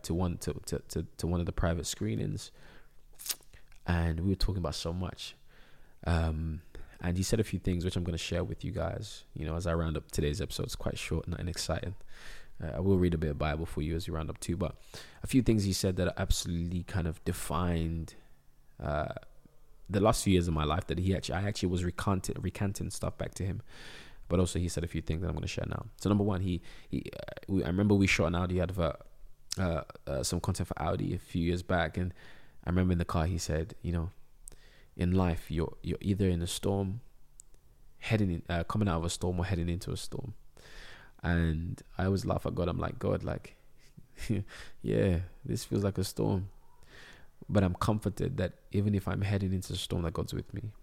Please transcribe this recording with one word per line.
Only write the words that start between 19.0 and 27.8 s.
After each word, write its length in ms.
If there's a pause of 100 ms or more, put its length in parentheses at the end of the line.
the 100
last 240
few 100
years 140
of 60
my 100
life 240
that 100
he 160
actually, 220
I 120
actually 220
was 140
recanting, 560
recanting 500
stuff 280
back 180
to 100
him. 160 (680)
But 100
also 180
he 120
said 160
a 20
few 140
things 200
that 60
I'm 60
gonna 140
share 200
now. 200 (100)
So 100
number 160
one, 160
he, 220 (280)
he, 140 (100)
uh, 200 (160)
we, 140
I 40
remember 280